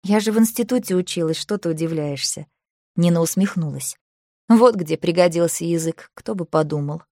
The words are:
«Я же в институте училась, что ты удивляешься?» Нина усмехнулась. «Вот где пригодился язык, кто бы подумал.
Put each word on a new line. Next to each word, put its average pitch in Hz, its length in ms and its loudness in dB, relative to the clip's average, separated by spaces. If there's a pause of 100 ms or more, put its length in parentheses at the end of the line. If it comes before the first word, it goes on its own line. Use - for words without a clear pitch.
«Я 208 160 2
же 214 120 0
в 214 80 2
институте 233 560 0
училась, 170 420 -2
что - 220 -6
ты 175 100 -4
удивляешься?» 156 760 -4 (480)
Нина 170 260 2
усмехнулась. 160 760 -4 (520)
«Вот 233 260 6
где 160 220 -4
пригодился 170 680 2
язык, 165 520 -4
кто - 180 -10
бы 175 120 -6
подумал. 151 580 -2 (120)